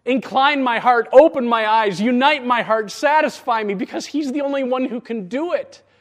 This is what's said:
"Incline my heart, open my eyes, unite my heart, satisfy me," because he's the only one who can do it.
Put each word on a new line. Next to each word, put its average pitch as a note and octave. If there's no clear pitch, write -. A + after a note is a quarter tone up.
"Incline C4+
my A#3+
heart, A#3
open C#4+
my A3+
eyes, G#3+
unite B3+
my A#3+
heart, G#3
satisfy C#4
me," G#3
because B3+
he's C#4+
the C#4+
only C#4
one B3+
who A#3+
can A3
do D4+
it. -